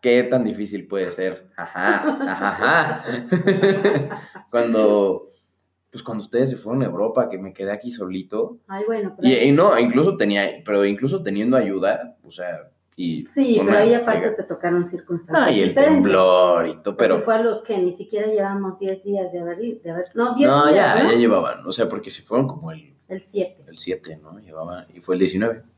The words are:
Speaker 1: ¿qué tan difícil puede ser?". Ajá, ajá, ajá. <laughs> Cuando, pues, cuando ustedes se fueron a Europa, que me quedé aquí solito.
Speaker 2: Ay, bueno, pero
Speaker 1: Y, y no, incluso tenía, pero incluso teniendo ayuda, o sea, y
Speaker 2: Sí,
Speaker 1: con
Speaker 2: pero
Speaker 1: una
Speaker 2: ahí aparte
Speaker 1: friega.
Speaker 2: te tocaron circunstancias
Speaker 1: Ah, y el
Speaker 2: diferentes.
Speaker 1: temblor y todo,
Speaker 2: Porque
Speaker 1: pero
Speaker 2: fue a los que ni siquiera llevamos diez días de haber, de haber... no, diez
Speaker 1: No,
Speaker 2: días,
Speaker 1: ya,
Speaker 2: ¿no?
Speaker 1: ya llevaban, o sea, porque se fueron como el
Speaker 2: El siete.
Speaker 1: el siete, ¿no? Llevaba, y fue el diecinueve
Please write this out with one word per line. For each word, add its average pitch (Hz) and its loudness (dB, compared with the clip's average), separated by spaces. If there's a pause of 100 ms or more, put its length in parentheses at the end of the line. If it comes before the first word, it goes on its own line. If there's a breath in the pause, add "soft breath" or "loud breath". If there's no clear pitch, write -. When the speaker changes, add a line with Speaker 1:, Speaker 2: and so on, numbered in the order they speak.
Speaker 1:
¿qué 123 4
tan 123 0
difícil 101 -6
puede 95 -4
ser?". 92 -6
Ajá, 202 -2
ajá, 190 -4
ajá. 151 0
<laughs> 196 -2
Cuando, 107 2 (640)
pues, 120 -16
cuando 110 -8
ustedes 127 0
se - -6
fueron 117 -4
a 143 0
Europa, 107 0
que 95 -8
me 92 -12
quedé 98 -8
aquí 117 -10
solito. 95 -8 (100)
Speaker 2:
Ay, 196 -8
bueno, 214 -6
pero 127 2
Speaker 1:
Y, 131 6
y 131 4
no, 160 4
incluso 123 2
tenía, 101 -2
pero 101 2
incluso 131 -2
teniendo 107 0
ayuda, 98 -2
o - -20
sea, 87 -12 (260)
y 82 -6
Speaker 2:
Sí, 254 0
Speaker 1:
con 196 2
Speaker 2:
pero 202 4
Speaker 1:
una 220 6
Speaker 2:
ahí 240 6
aparte 233 0
Speaker 1:
friega. - -2
Speaker 2:
te 190 -8
tocaron 175 -2
circunstancias 175 -2
Speaker 1:
Ah, - 2
y 104 2
el 92 2
Speaker 2:
diferentes. 285 4
Speaker 1:
temblor 92 6
y 80 -4
todo, - -14
Speaker 2:
Porque 101 -6
Speaker 1:
pero - 4
Speaker 2:
fue 226 0
a 226 2
los 220 -2
que 208 -4
ni 180 0
siquiera 208 -6
llevamos 196 -4
diez 190 -6
días 196 -4
de 175 -8
haber, 170 -8 (220)
de 170 -12
haber... 175 -6 (100)
no, 240 -2
diez 277 4
Speaker 1:
No, 294 4
Speaker 2:
días, 196 4
Speaker 1:
ya, 262 4
Speaker 2:
¿no? - 4
Speaker 1:
ya - 4
llevaban, 101 2
o 87 -8
sea, 113 -2
porque 104 -10
se - -14
fueron 131 -2
como 160 -12
el - -20 (160)
Speaker 2:
El 190 -12
siete. - -8
Speaker 1:
el - -20
siete, 80 -10
¿no? 80 -20
Llevaba, 87 -14
y 87 -20
fue 92 -2
el 90 0
diecinueve 101 -2 (160)